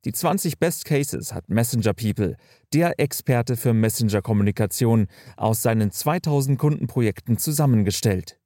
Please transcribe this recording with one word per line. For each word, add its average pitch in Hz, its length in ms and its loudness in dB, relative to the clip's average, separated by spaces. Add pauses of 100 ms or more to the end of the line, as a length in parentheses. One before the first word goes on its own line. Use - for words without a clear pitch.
Die 117 80 -6
zwanzig 160 480 -2
Best - 240 -2
Cases - 500 -2
hat 87 140 -10
Messenger 113 440 0
People, 104 440 -2 (360)
der 165 280 2
Experte 127 560 0
für 117 180 0
Messenger-Kommunikation, 110 1300 2 (280)
aus 113 240 0
seinen 110 300 2
zweitausend 143 720 -2
Kundenprojekten 120 760 0
zusammengestellt. 113 1080 0